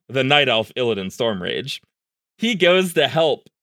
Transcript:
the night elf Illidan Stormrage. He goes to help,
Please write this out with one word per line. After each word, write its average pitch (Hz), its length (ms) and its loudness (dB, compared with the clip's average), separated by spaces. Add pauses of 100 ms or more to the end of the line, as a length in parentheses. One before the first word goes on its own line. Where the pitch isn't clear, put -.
the 131 160 -2
night 143 240 2
elf 113 280 0
Illidan 110 320 -2
Stormrage. 95 720 -4 (580)
He 233 160 -2
goes 180 400 2
to 147 140 2
help, 147 420 -2 (140)